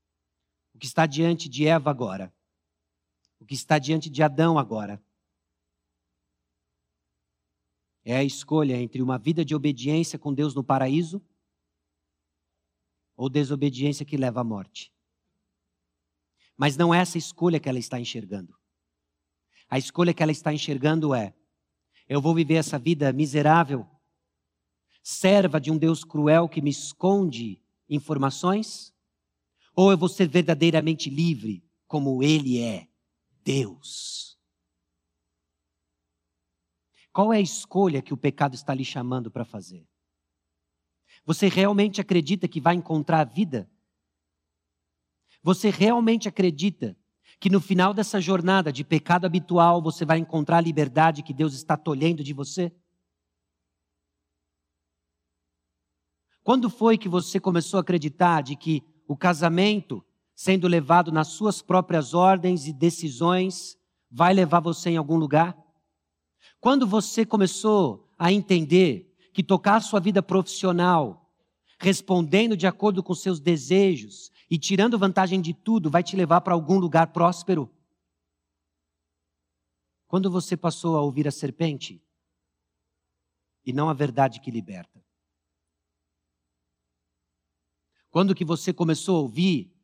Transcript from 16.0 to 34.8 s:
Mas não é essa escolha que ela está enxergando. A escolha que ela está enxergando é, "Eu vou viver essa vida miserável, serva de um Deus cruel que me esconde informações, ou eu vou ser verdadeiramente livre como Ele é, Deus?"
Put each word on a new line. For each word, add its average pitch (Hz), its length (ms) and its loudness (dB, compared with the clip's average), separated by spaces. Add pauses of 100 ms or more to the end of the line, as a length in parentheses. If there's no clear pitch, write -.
Mas 139 200 0
não 170 180 4
é 175 60 4
essa 175 180 -2
escolha 165 400 -2
que 143 100 -6
ela 127 120 -6
está 123 180 -10
enxergando. 104 580 -12 (1120)
A 131 100 -4
escolha 170 360 0
que - 80 -2
ela 156 100 2
está 156 200 -4
enxergando 151 600 -2
é, 107 240 -4 (720)
"Eu 139 120 -2
vou 160 140 2
viver 160 200 2
essa 156 240 -2
vida 143 340 0
miserável, 147 720 2 (1160)
serva 185 580 2
de 143 120 -4
um 160 40 0
Deus 160 280 0
cruel 156 440 2
que 156 140 -6
me 143 80 0
esconde 139 920 -4 (280)
informações, 147 1080 -4 (800)
ou 196 160 6
eu 180 60 4
vou 175 100 0
ser 180 180 0
verdadeiramente 160 840 0
livre 131 540 -2 (240)
como 135 360 -2
Ele 143 360 2
é, 110 300 -8 (560)
Deus?" - 920 -8 (2750)